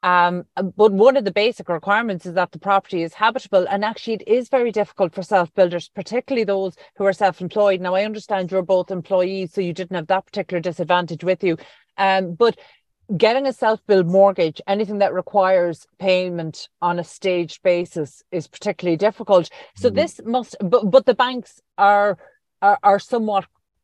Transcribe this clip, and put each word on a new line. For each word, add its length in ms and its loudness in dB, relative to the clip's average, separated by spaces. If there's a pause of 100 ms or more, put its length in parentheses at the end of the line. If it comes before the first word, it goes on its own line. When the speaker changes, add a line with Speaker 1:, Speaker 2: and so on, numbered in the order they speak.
Speaker 1:
Um, 420 2 (100)
but 360 2
one 240 6
of 100 0
the 60 -2
basic 380 -2
requirements 560 -2
is 80 -12
that 180 -2
the 80 -16
property 440 -2
is 100 -8
habitable. 560 0
And 160 -2
actually, 300 -6
it 120 -14
is 220 0
very 220 0
difficult 420 -2
for 100 -8
self-builders, 640 0
particularly 540 -6
those 320 -4 (220)
who 80 -2
are 80 2
self-employed. 680 0
Now, 140 -4
I 80 0
understand 480 -6
you're 120 0
both 280 0
employees, 640 -2
so 80 -4
you 120 -4
didn't 220 -10
have 120 -6
that 180 0
particular 340 -6
disadvantage 640 -2
with 200 -2
you. 140 0 (400)
Um, 360 0
but 240 0 (580)
getting 320 2
a 60 -4
self-build 540 0
mortgage, 600 2
anything 320 -4
that 140 2
requires 720 0 (140)
payment 680 -4 (140)
on 180 -2
a 40 -8
staged 600 -4
basis, 680 -2
is 160 -6
particularly 500 -4
difficult. 520 2 (260)
So 140 0
Speaker 2:
Mm. 60 -4
Speaker 1:
this 300 -2
must, 360 -4
but, 280 0
but 160 4
the 80 2
banks 480 -4 (160)
are, 400 4 (460)
are, 180 4
are 180 4
somewhat, 460 -2 (380)